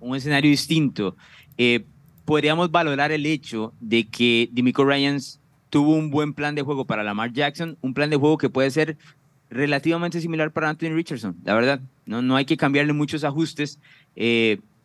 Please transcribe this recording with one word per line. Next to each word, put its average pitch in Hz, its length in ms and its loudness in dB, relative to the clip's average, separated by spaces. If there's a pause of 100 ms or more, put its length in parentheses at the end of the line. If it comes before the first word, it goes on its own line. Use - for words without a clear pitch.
un 123 140 -6
escenario 143 360 2
distinto. 139 640 0 (400)
Eh, 120 300 2 (400)
podríamos 151 440 2
valorar 151 420 0
el 151 120 -2
hecho 117 560 -4
de 113 280 2
que 120 440 2
DeMeco 123 320 2
Ryans 139 560 0 (300)
tuvo 151 240 4
un 156 160 0
buen 147 240 -2
plan 147 200 -4
de 147 60 -4
juego 135 240 -4
para 107 180 -2
Lamar 104 300 -4
Jackson, 147 480 -4
un 131 140 -6
plan 147 160 0
de 151 60 2
juego 147 200 4
que 143 140 0
puede 131 200 0
ser 156 280 -2 (520)
relativamente 151 680 -2
similar 160 300 -2
para 156 180 -2
Anthony 156 240 -4
Richardson, 120 520 -6
la 101 100 0
verdad. 127 260 2 (240)
No, 113 160 -6
no 127 160 2
hay 139 80 2
que 156 120 0
cambiarle 143 360 2
muchos 147 320 -2
ajustes. 147 540 -4 (380)
Eh, 113 440 2 (240)